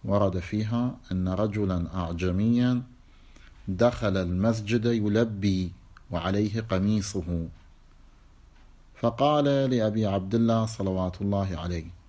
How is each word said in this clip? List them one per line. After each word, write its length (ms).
ورد 340
فيها 560
أن 160
رجلا 680
أعجميا 880
دخل 500
المسجد 680
يلبي 880
وعليه 500
قميصه، 840
فقال 480
لأبي 640
عبد 300
الله 300
صلوات 560
الله 360
عليه 300